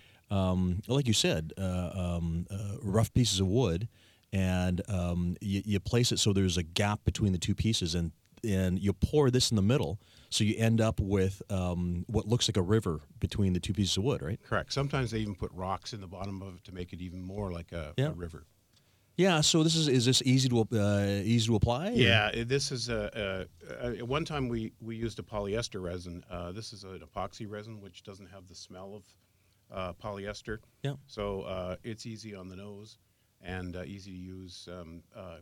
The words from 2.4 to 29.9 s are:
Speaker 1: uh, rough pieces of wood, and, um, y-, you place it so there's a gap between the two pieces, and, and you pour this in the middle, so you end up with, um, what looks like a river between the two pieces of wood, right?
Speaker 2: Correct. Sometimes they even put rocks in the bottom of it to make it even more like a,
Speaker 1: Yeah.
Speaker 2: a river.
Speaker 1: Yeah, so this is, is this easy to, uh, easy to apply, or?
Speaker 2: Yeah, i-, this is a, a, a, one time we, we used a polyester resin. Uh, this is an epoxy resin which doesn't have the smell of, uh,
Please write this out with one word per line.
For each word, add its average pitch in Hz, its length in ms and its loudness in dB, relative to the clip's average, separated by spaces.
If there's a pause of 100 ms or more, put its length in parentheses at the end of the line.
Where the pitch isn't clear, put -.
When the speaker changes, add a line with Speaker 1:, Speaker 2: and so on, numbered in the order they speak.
Speaker 1:
uh, 101 320 -6
rough 104 300 2
pieces 101 260 4
of 95 80 4
wood, 104 400 2 (460)
and, 92 560 2
um, 87 520 0
y-, 98 240 -2
you 101 140 2
place 120 320 2
it 107 80 0
so 104 140 4
there's 92 240 4
a 90 60 0
gap 101 420 0
between 101 260 2
the 90 80 2
two 98 160 0
pieces, 90 400 0
and, 82 160 0 (320)
and 95 360 2
you 98 120 2
pour 139 400 4
this 127 180 4
in 113 60 2
the 101 60 4
middle, 107 360 2 (320)
so - 140 2
you 104 140 4
end 113 240 4
up 110 180 2
with, 95 500 2
um, 87 600 0
what 104 180 0
looks 120 220 2
like - 80 2
a 95 40 4
river 90 380 2 (220)
between 98 320 2
the 87 80 2
two - 120 -2
pieces 95 220 2
of 95 80 0
wood, 123 180 0
right? - 220 -6
Speaker 2:
Correct. - 300 -2
Sometimes 135 380 0
they 110 80 -2
even 104 160 -4
put - 180 -6
rocks 92 400 -6
in 104 80 -10
the 95 60 -12
bottom 95 340 -8
of 95 160 -12
it 92 80 -20
to 92 80 -18
make 90 180 -10
it 87 80 -10
even 90 240 -10
more 95 300 -6
like 85 180 -10
a, 80 240 -8
Speaker 1:
Yeah. 135 140 0
Speaker 2:
a - 20 -6
river. 85 340 -10 (720)
Speaker 1:
Yeah, 170 260 6
so 156 220 6
this 160 120 4
is, 160 120 2
is 123 180 4
this 123 200 4
easy 131 240 6
to, 120 100 4 (140)
uh, 101 500 2
easy 113 240 4
to 113 80 4
apply, 120 320 2
or? 226 60 -4
Speaker 2:
Yeah, 117 420 6
i-, 117 80 -2
this 139 280 0
is 120 180 -6
a, 101 580 -4 (340)
a, 120 200 -4
a, 120 40 -8
one 147 200 -2
time 143 220 -4
we, 113 320 -4
we 113 160 -10
used 110 220 -6
a 104 60 -8
polyester 104 580 -4
resin. 87 480 -8
Uh, 87 220 -8
this 110 220 -12
is 98 100 -18
an 95 160 -14
epoxy 98 500 -10
resin 107 320 -12
which 98 220 -20
doesn't 95 240 -18
have 92 200 -20
the 87 60 -20
smell 98 400 -16
of, 104 100 -18 (720)
uh, 92 180 -4